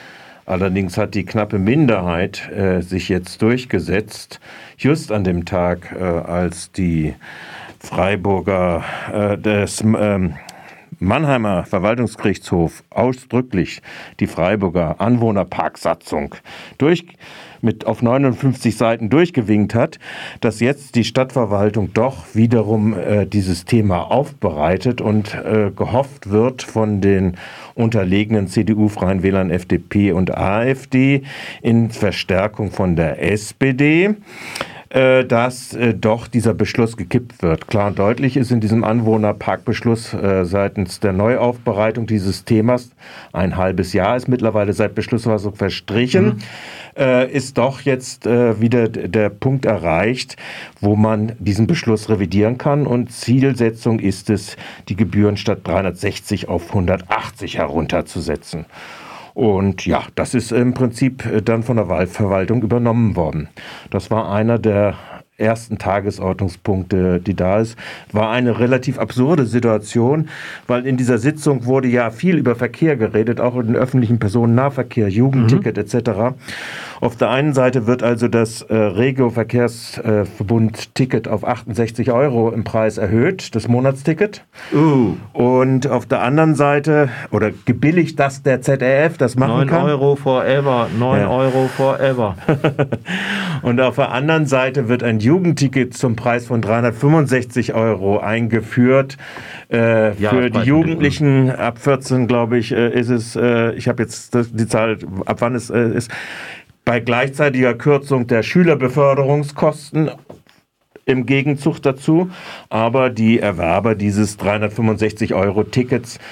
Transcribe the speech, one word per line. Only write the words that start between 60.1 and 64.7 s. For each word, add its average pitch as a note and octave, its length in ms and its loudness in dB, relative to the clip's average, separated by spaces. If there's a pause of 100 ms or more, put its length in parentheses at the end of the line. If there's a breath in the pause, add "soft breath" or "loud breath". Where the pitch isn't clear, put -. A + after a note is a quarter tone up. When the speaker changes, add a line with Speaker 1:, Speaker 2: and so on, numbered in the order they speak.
Speaker 1:
das - 200 -4
ist A#2+ 180 -2
im B2 220 2
Prinzip, B2+ 520 -2
äh, G#2+ 160 0
dann A2+ 220 0
von A#2+ 120 0
der G2+ 120 0
Wahlverwaltung F#2+ 760 0
übernommen A2+ 540 2
worden. D#2 320 -2 (420 loud breath)
Das G2+ 220 -4
war G#2+ 180 -2
einer A2 300 2
der G2+ 340 2 (420 loud breath)